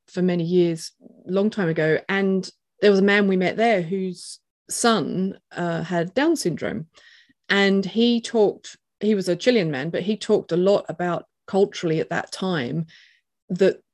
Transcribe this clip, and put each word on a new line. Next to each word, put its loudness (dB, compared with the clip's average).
for -6
many 0
years, 0
long 0
time -2
ago, 2
and 0
there 6
was 4
a 4
man 4
we 2
met 0
there 2
whose -6
son, 0
uh, -4
had -4
Down 2
syndrome. -6
And 2
he 0
talked, -2
he 2
was -2
a 2
Chilean 2
man, -4
but -4
he -2
talked 0
a 0
lot 2
about -4
culturally 0
at -4
that -6
time -4
that 2